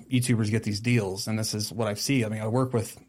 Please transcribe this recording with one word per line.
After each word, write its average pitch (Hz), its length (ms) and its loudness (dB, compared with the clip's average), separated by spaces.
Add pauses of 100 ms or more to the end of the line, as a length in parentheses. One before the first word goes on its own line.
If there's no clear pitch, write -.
(100)
YouTubers 120 400 2
get 110 120 2
these 104 180 -4
deals, 107 480 0
and 110 100 0
this 110 160 -2
is 104 180 -4
what 110 160 -2
I 104 60 -2
see. 127 300 0
I 107 40 -2
mean, 110 120 -4
I 107 80 -4
work 127 240 2
with - 260 -2 (100)